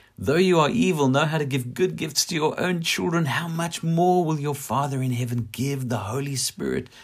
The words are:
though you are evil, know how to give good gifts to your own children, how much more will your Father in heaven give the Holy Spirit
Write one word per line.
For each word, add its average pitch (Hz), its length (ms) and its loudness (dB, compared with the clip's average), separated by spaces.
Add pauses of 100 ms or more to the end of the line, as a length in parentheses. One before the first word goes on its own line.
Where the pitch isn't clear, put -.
(160)
though 127 200 0
you 180 220 6
are 147 120 4
evil, 160 380 2
know 139 180 4
how 156 100 0
to 151 80 -2
give 127 300 -4
good 175 220 0
gifts 160 300 -2
to - 80 -6
your 151 240 0
own 175 220 0
children, 170 460 0
how 135 200 -2
much 165 360 -6
more 175 420 4
will 156 160 0
your 143 140 -2
Father 135 480 -2
in 131 100 0
heaven 120 400 -2
give 131 380 -2
the 117 80 0
Holy 135 380 -4
Spirit 131 520 -4 (160)